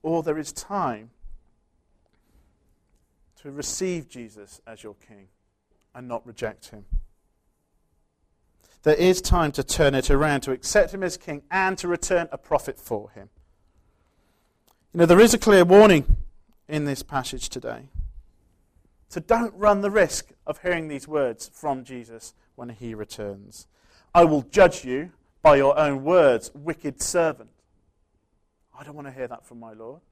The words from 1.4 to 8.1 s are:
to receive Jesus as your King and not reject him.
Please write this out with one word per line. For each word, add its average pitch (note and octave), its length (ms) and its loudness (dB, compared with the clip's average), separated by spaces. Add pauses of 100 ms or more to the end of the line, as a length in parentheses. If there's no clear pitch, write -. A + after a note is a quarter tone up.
to C#3+ 100 -16
receive E3 560 -8
Jesus G#2+ 580 -20
as A2+ 160 -20
your G#2 140 -18
King G2+ 320 -20 (640)
and B2+ 140 -18
not A#2 180 -8
reject A2 440 -12
him. G#2 140 -20 (2000)